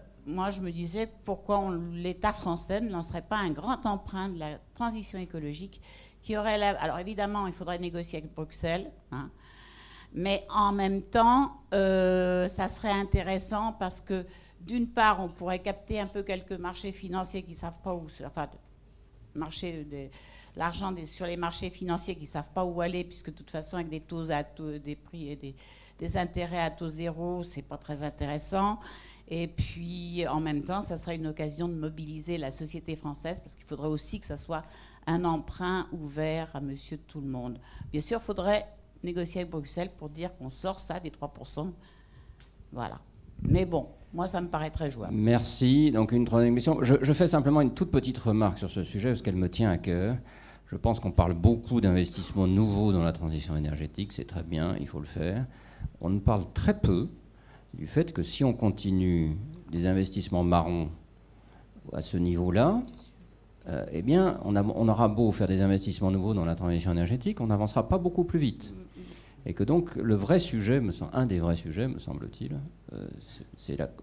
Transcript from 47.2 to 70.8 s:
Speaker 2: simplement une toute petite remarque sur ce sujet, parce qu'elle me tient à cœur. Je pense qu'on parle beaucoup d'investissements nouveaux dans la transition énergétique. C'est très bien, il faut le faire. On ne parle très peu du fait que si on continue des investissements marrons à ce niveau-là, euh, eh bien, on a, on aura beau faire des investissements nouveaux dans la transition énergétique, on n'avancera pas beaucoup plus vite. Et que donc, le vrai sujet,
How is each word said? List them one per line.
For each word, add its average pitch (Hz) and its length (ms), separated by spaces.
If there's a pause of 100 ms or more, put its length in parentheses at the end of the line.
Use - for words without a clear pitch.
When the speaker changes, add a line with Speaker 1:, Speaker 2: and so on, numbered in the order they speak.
Speaker 2:
simplement 147 340
une 123 120
toute - 180
petite 131 260
remarque 107 400
sur 95 120
ce 95 140
sujet, 107 260
parce 120 120
qu'elle 95 140
me 90 140
tient 113 200
à 87 80
cœur. 95 400 (500)
Je - 80
pense 113 240
qu'on 95 120
parle 87 220
beaucoup 117 480
d'investissements 92 680
nouveaux 101 440
dans 87 120
la 82 80
transition 80 440
énergétique. 76 560
C'est - 140
très 87 180
bien, 82 360
il 71 80
faut 82 120
le 73 60
faire. 87 400 (560)
On 87 80
ne 98 100
parle 98 340
très 208 240
peu 104 300 (680)
du 78 140
fait 165 240
que - 120
si - 200
on 127 100
continue 92 840 (340)
des 85 160
investissements 92 560
marrons 87 460 (1040)
à 78 80
ce 92 160
niveau-là, 90 680 (840)
euh, 78 240
eh 78 100
bien, 170 420
on 101 120
a, 101 80
on 110 260
aura 110 180
beau 107 240
faire 98 160
des 95 140
investissements 98 500
nouveaux 95 220
dans 92 120
la 82 100
transition 87 360
énergétique, 104 480
on 120 80
n'avancera 107 400
pas 185 100
beaucoup 175 280
plus 170 140
vite. - 340 (720)
Et 95 80
que 98 100
donc, 170 320
le 110 200
vrai 104 240
sujet, 120 420